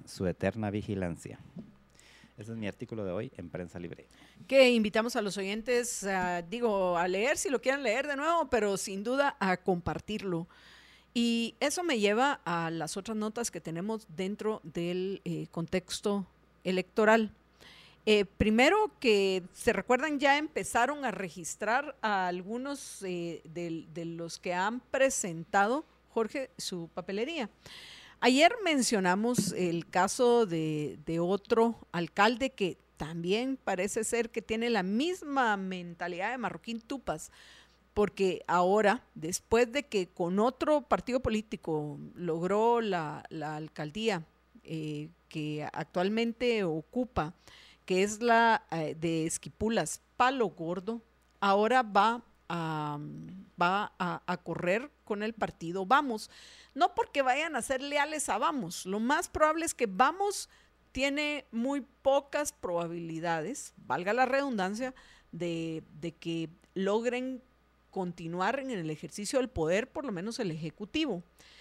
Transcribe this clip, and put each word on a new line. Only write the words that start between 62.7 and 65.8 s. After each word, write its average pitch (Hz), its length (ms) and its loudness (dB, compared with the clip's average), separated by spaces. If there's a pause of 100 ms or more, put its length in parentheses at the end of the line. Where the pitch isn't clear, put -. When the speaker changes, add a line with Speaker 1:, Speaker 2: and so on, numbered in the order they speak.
Speaker 2:
valga 175 260 0
la 254 120 4
redundancia, 254 680 -2 (380)
de, 165 520 -6 (180)